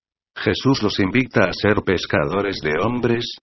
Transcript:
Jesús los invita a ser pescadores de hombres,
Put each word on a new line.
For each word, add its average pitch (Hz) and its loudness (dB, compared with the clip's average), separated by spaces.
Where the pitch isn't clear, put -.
Jesús 117 2
los 101 0
invita 104 2
a 87 0
ser 101 2
pescadores 92 0
de 78 -2
hombres, 117 -2